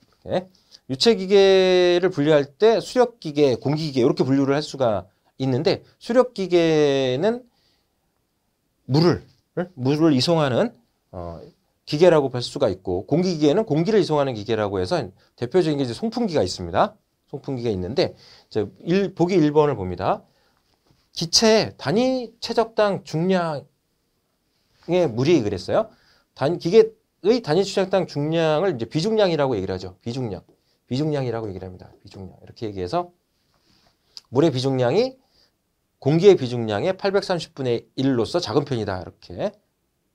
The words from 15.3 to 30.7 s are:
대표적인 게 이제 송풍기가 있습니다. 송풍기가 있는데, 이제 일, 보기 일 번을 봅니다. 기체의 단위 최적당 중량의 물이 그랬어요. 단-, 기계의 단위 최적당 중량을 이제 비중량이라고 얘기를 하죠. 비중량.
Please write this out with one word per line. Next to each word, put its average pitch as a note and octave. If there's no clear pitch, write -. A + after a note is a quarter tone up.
대표적인 D#3
게 C#3
이제 A#2+
송풍기가 G#3+
있습니다. F#2
송풍기가 B2+
있는데, G#2
이제 G#2
일, F#3
보기 F3+
일 D3+
번을 D3
봅니다. F#2+
기체의 F3+
단위 A#3+
최적당 G#3
중량의 E3
물이 B2+
그랬어요. G2+
단-, -
기계의 A3
단위 D#3+
최적당 F#3+
중량을 D#3
이제 A2+
비중량이라고 E3
얘기를 F#2+
하죠. F#2
비중량. A#2